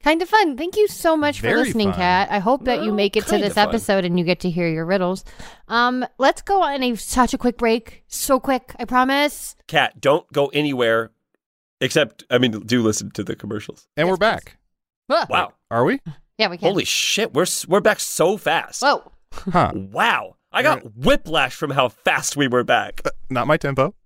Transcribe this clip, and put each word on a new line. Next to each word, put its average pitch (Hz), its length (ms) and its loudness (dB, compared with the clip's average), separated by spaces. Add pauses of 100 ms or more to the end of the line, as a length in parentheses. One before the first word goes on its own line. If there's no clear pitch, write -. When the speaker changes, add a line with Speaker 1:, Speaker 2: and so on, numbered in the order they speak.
Speaker 1:
Kind 320 160 2
of 359 80 -4
fun. 349 300 2
Thank 349 180 -6
you 427 100 4
so 320 300 0
much 294 240 0
for 226 80 -4
Speaker 2:
Very 247 160 2
Speaker 1:
listening, 214 280 0
Speaker 2:
fun. 180 80 -4
Speaker 1:
Kat. 180 300 2
I 208 80 0
hope 247 280 0
that 240 140 0
you 214 80 -2
Speaker 3:
Well, 208 80 -2
Speaker 1:
make 202 200 0
it 214 80 0
to - 60 -8
Speaker 3:
kind 214 120 2
Speaker 1:
this 202 100 0
Speaker 3:
of - 20 -8
fun. 208 160 4
Speaker 1:
episode 202 340 0
and 175 140 0
you 175 80 0
get 180 140 0
to 180 100 -2
hear 170 180 -2
your 160 160 -2
riddles. 185 400 0 (420)
Um, 247 380 0 (140)
let's 277 240 2
go 392 200 2
on 285 200 -2
a, 247 140 0
such - 360 0
a 269 60 -4
quick 240 180 0
break. 226 500 -2
So - 320 -2
quick, - 400 -4
I 240 60 -6
promise. 269 720 0 (100)
Speaker 3:
Kat, 139 360 0
don't 147 280 2
go 143 180 0
anywhere 123 600 0 (720)
except, 131 480 -2
I 127 80 2
mean, 123 140 4 (160)
do 120 160 2
listen 104 300 0
to 104 120 -8
the - 100 -8
commercials. - 600 -12
Speaker 2:
And 156 100 0
Speaker 1:
Yes, 185 60 0
Speaker 2:
we're 190 60 0
Speaker 1:
please. - 20 -4
Speaker 2:
back. 208 380 -4 (500)
Speaker 1:
Ah. 311 220 0
Speaker 3:
Wow. - 220 -2 (180)
Speaker 2:
Are 117 140 2
we? 247 160 0 (360)
Speaker 1:
Yeah, 214 140 0
we 175 80 -10
can. - 100 0
Speaker 3:
Holy 185 160 0
shit. - 480 -2
We're 160 100 2
s-, - 240 -4
we're 185 140 4
back - 180 2
so 185 380 0
fast. - 460 -4
Speaker 1:
Whoa. 262 280 0 (220)
Speaker 2:
Huh. 175 420 0
Speaker 3:
Wow. 165 640 -2 (160)
I 226 100 0
got 285 220 2
Speaker 2:
Right. 107 120 -18
Speaker 3:
whiplash 143 580 2
from 147 160 -4
how 135 180 2
fast - 480 -2
we 143 100 2
were 123 160 2
back. 104 440 0
Speaker 2:
Uh, 151 40 -2 (200)
not 123 160 -2
my 151 100 2
tempo. 139 380 -2 (120)